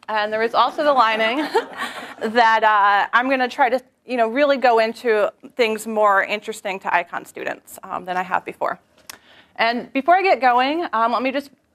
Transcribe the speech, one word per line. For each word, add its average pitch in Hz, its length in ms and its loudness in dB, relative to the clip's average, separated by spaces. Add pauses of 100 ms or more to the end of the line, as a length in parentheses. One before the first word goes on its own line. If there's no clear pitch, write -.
(100)
and 214 200 -2
there 220 120 -2
is 226 100 -2
also 277 320 0
the 294 80 2
lining 220 460 2
<laughs> - 840 -6
that, 226 420 2
uh, 202 540 4
I'm 247 140 2
gonna 254 180 0
try 247 220 0
to, 247 100 -2 (240)
you 247 140 -6
know, 226 100 2
really 277 300 2
go 233 220 4
into 220 520 0 (240)
things 220 300 -2
more 214 380 2
interesting 208 560 -8
to - 140 -4
icon - 300 -2
students, - 600 -12
um, 190 200 -10
than 180 140 -6
I 180 40 -4
have - 220 -4
before. - 340 -6 (800)
And 233 380 -2
before 269 200 2
I 381 60 2
get 359 220 2
going, 262 500 2
um, 226 200 0
let 220 100 -2
me 262 100 -2
just, 285 200 -8 (220)